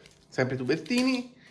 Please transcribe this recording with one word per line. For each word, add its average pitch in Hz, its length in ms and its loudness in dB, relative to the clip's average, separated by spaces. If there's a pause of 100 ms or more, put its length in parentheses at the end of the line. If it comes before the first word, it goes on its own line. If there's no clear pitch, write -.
(260)
sempre 127 300 0
Tubertini, 247 760 0 (160)